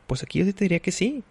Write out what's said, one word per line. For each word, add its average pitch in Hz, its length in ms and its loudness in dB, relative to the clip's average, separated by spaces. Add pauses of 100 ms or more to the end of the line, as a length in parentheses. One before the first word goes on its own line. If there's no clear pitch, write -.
Pues - 160 -4
aquí - 160 -4
yo 175 60 4
sí 202 80 2
te 196 120 0
diría 170 160 2
que 185 120 -2
sí. 254 380 -2